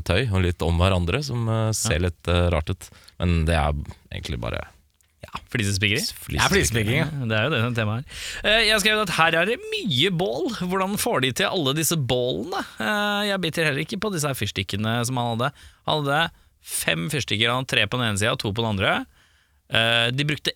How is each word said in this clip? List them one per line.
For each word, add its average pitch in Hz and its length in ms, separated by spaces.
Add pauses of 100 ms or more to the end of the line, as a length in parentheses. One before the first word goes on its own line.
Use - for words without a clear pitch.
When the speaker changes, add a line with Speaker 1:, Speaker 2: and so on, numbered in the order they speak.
Speaker 1:
tøy, 107 240
og 95 140
litt 85 180
om 85 160
hverandre, 92 440
som, 120 260
eh, 110 220
ser 101 280
Speaker 2:
Ja. 90 80
Speaker 1:
litt, - 200
eh, 87 220
rart 78 200
ut. - 200 (300)
Men 85 260
det 82 100
er 73 180 (400)
egentlig - 260
bare 55 220 (600)
Speaker 2:
Ja, - 160 (100)
flisespikkeri? 101 500
Speaker 1:
flisespikkeri. - 380
Speaker 3:
Ja, 120 100
flisespikkeri, 120 500
ja. 160 80
Speaker 2:
Ja, 143 200
det 110 120
er 107 60
jo 135 60
det 139 120
den 120 140
temaet 113 300 (380)
her. 208 60
Eh, 220 160
jeg 214 60
har 220 80
skrevet 214 220
at 196 80
her 165 320
er 180 40
det 240 140
mye 392 520
bål. 220 380 (120)
Hvordan 190 360
får 202 240
de 131 120
til 190 140
alle 165 260
disse 160 240
bålene? 147 640 (160)
Eh, 208 520
jeg 196 100
biter 160 240
heller 143 180
ikke 190 160
på 214 140
disse 151 140
her 135 80
fyrstikkene 110 680
som 127 120
han 120 200
hadde. 127 140 (360)
Han 156 180
hadde 151 260 (320)
fem 165 460
fyrstikker, 117 400
han 127 160
hadde - 20
tre 113 200
på 127 120
den 120 100
ene 101 80
siden 107 160
og 139 60
to 104 140
på 113 100
den 107 140
andre. 170 280 (640)
Eh, 117 420
de 135 120
brukte 147 320